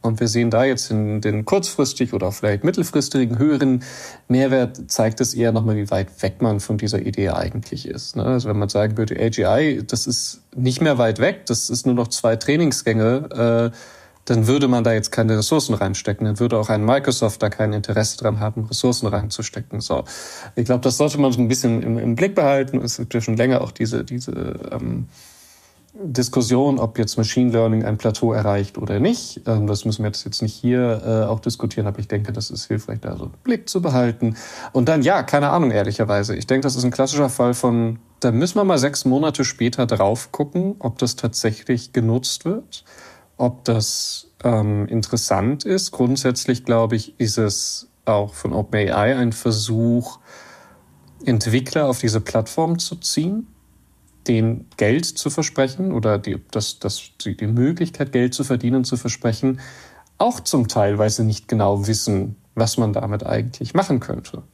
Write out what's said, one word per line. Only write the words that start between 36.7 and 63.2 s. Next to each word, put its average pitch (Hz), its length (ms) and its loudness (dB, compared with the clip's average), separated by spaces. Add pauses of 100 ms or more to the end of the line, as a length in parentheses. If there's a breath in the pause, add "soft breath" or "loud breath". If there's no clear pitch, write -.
ist 123 80 0
ein 127 80 2
klassischer 135 380 2
Fall 123 240 2
von, 117 460 0 (200)
da 120 140 2
müssen 139 240 2
wir 202 80 4
mal 180 120 4
sechs - 280 0
Monate 143 400 2
später 120 400 0
drauf 110 480 0
gucken, 180 460 -2
ob 117 180 -4
das 123 180 0
tatsächlich - 800 -4
genutzt 117 500 0
wird, 214 400 -6 (560 loud breath)
ob 123 260 -2
das, - 640 -2 (140)
ähm, 104 440 2
interessant 117 760 0
ist. - 280 0
Grundsätzlich, 127 760 0
glaub 113 260 2
ich, - 280 -4
ist 110 180 0
es - 500 -2 (180)
auch 104 280 0
von - 180 -6
OpenAI 104 640 2
ein 120 160 2
Versuch, 117 840 0 (1080 loud breath)
Entwickler 131 640 2
auf 127 120 0
diese 113 200 0
Plattform 160 600 0
zu - 160 -6
ziehen, 190 500 -2 (840)
denen 113 380 2 (120)
Geld 127 280 2
zu - 240 -6
versprechen 151 600 -2
oder 110 260 0
die, 98 320 -6
das, - 300 -6
das, - 320 -8 (120)
die, 101 140 -4
die 107 80 -6
Möglichkeit, 135 680 0
Geld 123 220 2
zu 143 100 -4
verdienen, 123 400 0
zu 123 140 -2
versprechen, 123 600 -2 (580 loud breath)
auch 247 220 2
zum 123 280 0
Teil, 104 300 2
weil 107 140 4
sie 113 120 -2
nicht 107 240 0
genau 101 380 2
wissen, 107 520 0 (180)
was 113 220 0
man 110 140 2
damit 104 320 -2